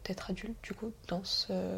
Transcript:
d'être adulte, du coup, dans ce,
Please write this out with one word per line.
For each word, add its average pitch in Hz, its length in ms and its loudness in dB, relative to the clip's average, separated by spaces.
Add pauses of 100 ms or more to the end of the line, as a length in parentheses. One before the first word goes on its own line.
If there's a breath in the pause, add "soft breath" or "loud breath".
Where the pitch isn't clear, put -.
d'être - 240 -2
adulte, 214 320 -2
du - 120 -4
coup, 220 180 -2 (160)
dans 180 160 2
ce, - 300 2 (240)